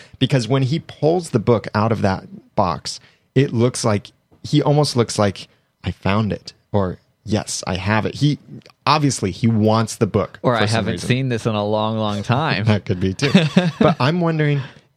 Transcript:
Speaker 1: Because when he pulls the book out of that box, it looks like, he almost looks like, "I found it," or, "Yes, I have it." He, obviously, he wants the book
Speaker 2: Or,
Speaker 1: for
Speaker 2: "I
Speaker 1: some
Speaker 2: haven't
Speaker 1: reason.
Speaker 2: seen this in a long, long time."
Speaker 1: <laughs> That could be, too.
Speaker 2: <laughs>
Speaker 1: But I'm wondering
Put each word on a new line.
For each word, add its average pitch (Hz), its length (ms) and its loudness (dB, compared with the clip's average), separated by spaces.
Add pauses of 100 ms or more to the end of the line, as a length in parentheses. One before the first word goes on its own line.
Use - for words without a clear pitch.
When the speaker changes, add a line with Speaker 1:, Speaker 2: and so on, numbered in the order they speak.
(180)
Speaker 1:
Because 131 280 0
when 135 160 0
he 135 180 0
pulls 165 500 -2
the 123 80 0
book 107 360 2
out 107 160 2
of 101 120 -2
that 95 240 0 (280)
box, - 460 -2 (340)
it 139 180 2
looks 123 320 0
like, 104 280 -2 (300)
he 147 200 0
almost 147 320 2
looks 117 240 0
like, 101 300 0 (360)
"I 92 60 -2
found 107 440 0
it," - 180 -12 (180)
or, 92 280 -2 (260)
"Yes, - 420 -4
I 92 100 -2
have 101 280 0
it." - 120 -6
He, 147 220 0 (480)
obviously, 139 440 0
he 117 160 -2
wants 110 500 2
the 113 100 2
book 95 360 -2
Speaker 2:
Or, 127 140 2
Speaker 1:
for 107 60 2
Speaker 2:
"I 104 40 4
Speaker 1:
some 107 80 0
Speaker 2:
haven't 107 180 0
Speaker 1:
reason. 87 160 -6
Speaker 2:
seen 127 220 0
this 113 160 -4
in 110 80 0
a 104 100 0
long, 107 320 -2
long 104 260 -2
time." 120 420 0
Speaker 1:
<laughs> - 20 -2
That 104 180 2
could 90 160 -4
be, 95 140 -2
too. 139 180 -2
Speaker 2:
<laughs> 170 460 2
Speaker 1:
But - 200 4
I'm 156 220 0
wondering 151 400 0 (360)